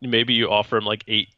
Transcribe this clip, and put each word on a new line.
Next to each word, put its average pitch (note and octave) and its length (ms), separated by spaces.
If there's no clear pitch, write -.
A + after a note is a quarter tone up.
Maybe A#2+ 320
you A2+ 160
offer G#2 280
him, G#2+ 80
like, G#2+ 220
eight, G#2+ 200